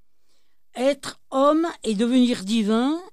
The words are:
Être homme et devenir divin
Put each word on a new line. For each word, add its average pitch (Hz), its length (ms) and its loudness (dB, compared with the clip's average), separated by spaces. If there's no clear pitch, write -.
Être 277 460 -4
homme 294 340 2
et 220 120 -2
devenir 240 480 2
divin 226 560 0